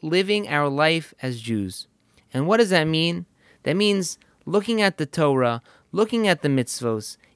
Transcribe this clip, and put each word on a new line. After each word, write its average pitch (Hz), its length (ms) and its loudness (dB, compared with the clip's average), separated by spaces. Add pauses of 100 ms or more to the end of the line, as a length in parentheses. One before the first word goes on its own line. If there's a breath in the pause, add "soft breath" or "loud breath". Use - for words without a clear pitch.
living 196 460 0
our 147 220 0
life 156 520 0
as 123 200 -6
Jews. 107 460 -4 (460 soft breath)
And 139 140 -2
what 214 100 4
does 226 140 4
that 170 120 4
mean? 165 420 0 (380 soft breath)
That 151 140 0
means 196 420 0 (260 soft breath)
looking 208 360 0
at 196 160 0
the 156 80 -2
Torah, 131 560 0 (320 soft breath)
looking 214 340 0
at 175 140 2
the 147 80 0
mitzvos, 117 640 -2 (200 soft breath)